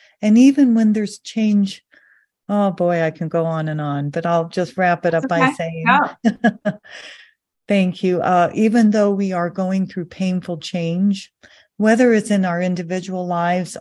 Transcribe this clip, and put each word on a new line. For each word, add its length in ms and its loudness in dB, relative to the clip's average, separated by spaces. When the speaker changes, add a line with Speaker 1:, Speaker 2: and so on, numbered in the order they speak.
Speaker 1:
And 160 4
even 380 6
when 180 4
there's 260 -4
change, 640 -2
oh 240 0
boy, 300 0
I 100 0
can 160 -8
go 180 -2
on 220 -4
and 140 -4
on, 300 -4
but 140 -4
I'll 220 0
just 300 -6
wrap 280 0
it 80 0
up 140 0
by 200 0
Speaker 2:
Okay. 80 0
Speaker 1:
saying, 300 -8
Speaker 2:
Yeah. 380 2
Speaker 1:
<laughs> 540 -2
thank 360 -2
you. 180 0
Uh, 320 2
even 380 2
though 200 2
we 220 -2
are 160 -2
going 380 -4
through 180 -8
painful 520 -6
change, 760 -4
whether 360 4
it's 180 0
in 140 0
our 160 -4
individual 680 -4
lives 540 -2